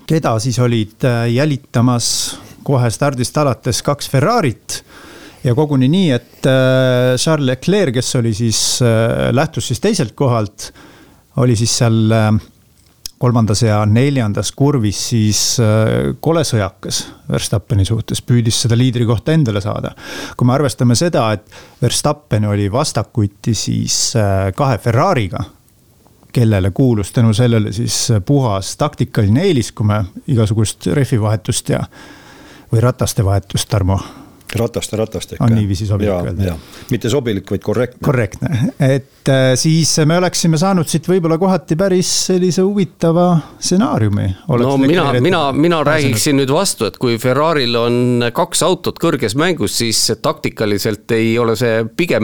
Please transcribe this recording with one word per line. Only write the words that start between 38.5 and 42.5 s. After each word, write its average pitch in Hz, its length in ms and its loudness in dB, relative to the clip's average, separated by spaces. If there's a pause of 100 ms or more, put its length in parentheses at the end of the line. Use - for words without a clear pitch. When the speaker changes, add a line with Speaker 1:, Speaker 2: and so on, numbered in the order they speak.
Speaker 1:
Et, 135 300 0 (200)
äh, 131 300 2
siis 160 320 2 (160)
me 165 140 2
oleksime 170 400 0
saanud 185 260 2
siit - 240 -4
võib-olla 165 320 0
kohati 185 380 0
päris 185 300 0 (160)
sellise 185 360 0